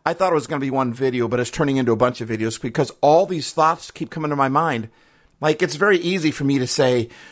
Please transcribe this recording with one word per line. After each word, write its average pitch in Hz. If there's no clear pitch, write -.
I 160
thought 185
it 170
was 147
gonna 147
be 135
one 131
video, 123
but 123
it's 120
turning 139
into 123
a 113
bunch 123
of 113
videos 110
because 127
all 156
these 180
thoughts 160
keep -
coming 156
to 147
my 135
mind. 135
Like, 156
it's 151
very 196
easy 170
for 143
me 139
to 127
say, 127